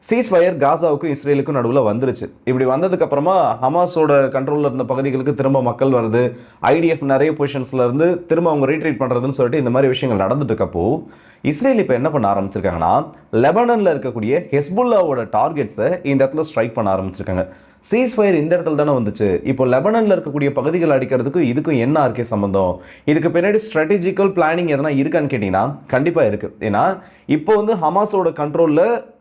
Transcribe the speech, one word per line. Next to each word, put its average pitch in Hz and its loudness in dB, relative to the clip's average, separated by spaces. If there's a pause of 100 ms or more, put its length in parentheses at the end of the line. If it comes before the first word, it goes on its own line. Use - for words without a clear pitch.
(100)
சீஸ்ஃபயர் 185 2
காசாவுக்கும் 151 0
இஸ்ரேலுக்கும் 139 -2
நடுவுல 123 2 (100)
வந்துருச்சு. 123 -4 (140)
இப்படி 127 0
வந்ததுக்கு 165 0
அப்புறமா 151 0
ஹமாஸோட 151 2
கண்ட்ரோல்ல 135 -2
இருந்த 131 -2
பகுதிகளுக்கு 131 -2
திரும்ப 135 0
மக்கள் 120 0
வருது, 120 2 (240)
ஐ 156 2
டி 165 2
எஃப் 165 0
நிறைய 139 2
பொசிஷன்ஸ்ல 135 -4
இருந்து 143 0
திரும்ப 165 2
அவங்க 143 0
ரீட்ரீட் 160 -2
பண்றதுன்னு 127 -2
சொல்லிட்டு 135 0
இந்த 127 0
மாதிரி 127 2
விஷயங்கள் 117 0
நடந்துட்டு 123 0
இருக்கப்போ, 98 -2 (380)
இஸ்ரேல் 220 0
இப்ப - 0
என்ன 131 0
பண்ண 110 0
ஆரம்பிச்சிருக்காங்கன்னா, 95 -2 (240)
லெபனன்ல 196 2
இருக்கக்கூடிய 123 -2
ஹெஸ்புல்லாவோட 165 0
டார்கெட்ஸை 139 -2
இந்த 139 2
இடத்துல 143 -2
ஸ்ட்ரைக் 120 -4
பண்ண 101 0
ஆரம்பிச்சிருக்காங்க. 92 -4 (440)
சீஸ்ஃபயர் 214 2
இந்த 160 0
இடத்துல 165 -2
தானே 147 0
வந்துச்சு, 104 0
இப்போ - 0
லெபனன்ல 190 2
இருக்கக்கூடிய 143 -2
பகுதிகளை 156 0
அடிக்கிறதுக்கும் 135 0
இதுக்கும் 151 0
என்ன, 139 2
ஆர் 131 2
கே, 120 -4
சம்பந்தம்? 98 0 (240)
இதுக்கு 160 2
பின்னாடி 208 2 (140)
ஸ்ட்ராட்டஜிக்கல் 190 0
பிளானிங் 170 0
எதனா 147 0
இருக்கான்னு 143 0
கேட்டீங்கன்னா, 104 0 (120)
கண்டிப்பா 160 0
இருக்கு. 104 -2
ஏன்னா 120 0 (280)
இப்போ 156 0
வந்து 214 2
ஹமாஸோட 180 0
கண்ட்ரோல்ல 160 0 (160)